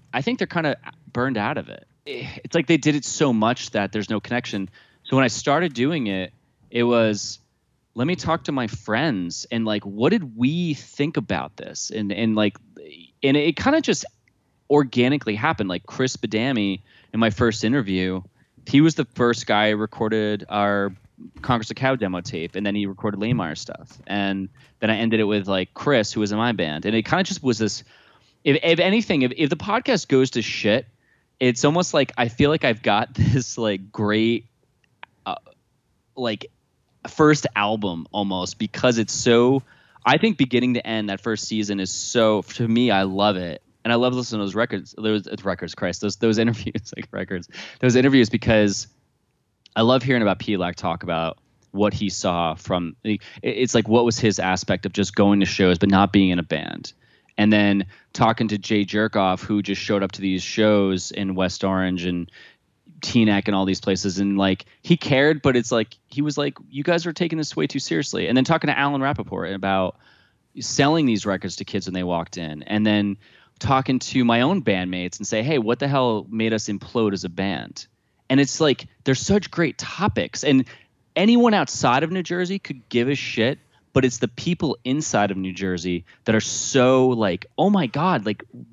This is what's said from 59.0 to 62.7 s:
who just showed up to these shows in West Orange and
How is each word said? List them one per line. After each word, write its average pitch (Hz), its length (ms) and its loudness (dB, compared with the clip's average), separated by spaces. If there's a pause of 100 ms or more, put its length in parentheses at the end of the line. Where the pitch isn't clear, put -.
who 104 220 -2
just 98 180 -4
showed 101 220 0
up 92 80 -2
to - 100 -14
these 92 220 -2
shows 101 680 2
in 95 220 -4
West 92 300 -2
Orange 92 420 0
and 87 240 -4 (720)